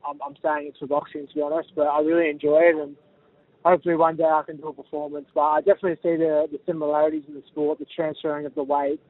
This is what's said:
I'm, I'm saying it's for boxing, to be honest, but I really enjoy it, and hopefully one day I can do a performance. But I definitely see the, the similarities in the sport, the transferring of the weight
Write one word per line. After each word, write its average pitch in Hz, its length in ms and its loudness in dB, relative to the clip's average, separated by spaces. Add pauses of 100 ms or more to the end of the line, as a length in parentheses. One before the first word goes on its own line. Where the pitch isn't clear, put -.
I'm, 143 140 -10
I'm 143 200 -12
saying 151 260 -2
it's - 100 -18
for 143 80 -12
boxing, 147 400 -4
to - 80 -20
be 147 80 -2
honest, 151 340 -4
but 147 120 2
I 147 120 2
really 165 300 2
enjoy 147 300 2
it, 170 160 6
and 143 200 -8 (680)
hopefully 175 300 4
one 160 200 2
day 165 80 0
I 156 220 2
can 160 100 -14
do 151 120 -12
a 147 40 -12
performance. 147 640 -10
But 147 80 2
I 151 160 4
definitely 185 380 0
see 170 200 0
the, 156 340 2
the 147 140 -10
similarities 151 640 0
in 151 60 -16
the 135 140 -16
sport, 151 320 -4
the 143 140 -10
transferring 151 520 -6
of 131 80 -10
the 147 80 -4
weight 143 360 -2 (120)